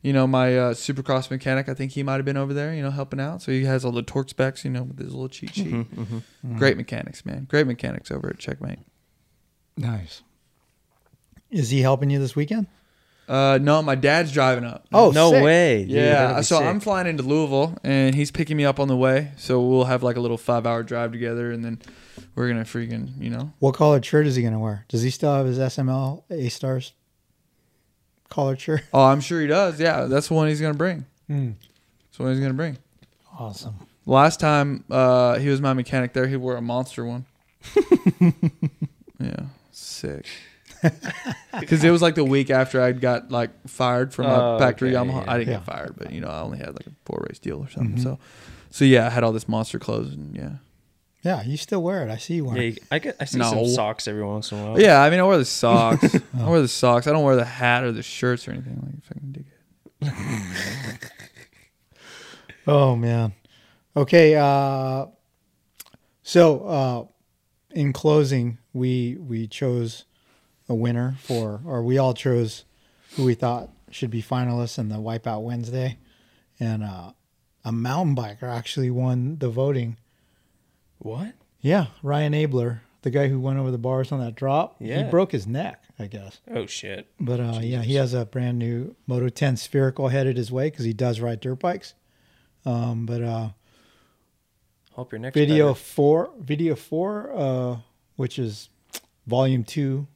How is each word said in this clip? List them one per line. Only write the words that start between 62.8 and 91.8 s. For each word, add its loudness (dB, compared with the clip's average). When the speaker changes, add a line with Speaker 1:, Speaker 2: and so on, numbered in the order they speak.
Speaker 3:
man. 0
Okay. 8
Uh, 2
so, 6
uh, -2
in 0
closing, 2
we, -2
we -6
chose -4
a 0
winner -2
for, -4
or -4
we 2
all 4
chose -2
who 0
we 4
thought -4
should -8
be -4
finalists -4
in -4
the -6
Wipeout -6
Wednesday, -6
and, -2
uh, -12
a -6
mountain -2
biker -8
actually -6
won -2
the -2
voting. -2
Speaker 2:
What? -10
Speaker 3:
Yeah, 2
Ryan -2
Abler, -2
the -2
guy 2
who 0
went -2
over -2
the -4
bars -2
on -4
that -6
drop. -2
Speaker 2:
Yeah. -4
Speaker 3:
He -4
broke 2
his -4
neck, -6
I -10
guess. -16
Speaker 2:
Oh, -6
shit. -12
Speaker 3:
But, -2
uh, -4
yeah, -4
he -2
Speaker 2:
Jesus. 0
Speaker 3:
has -4
a -2
brand -4
new -6
Moto -2
ten -2
spherical 0
headed 0
his -4
way -2
'cause -8
he -2
does -2
ride -4
dirt -8
bikes. -6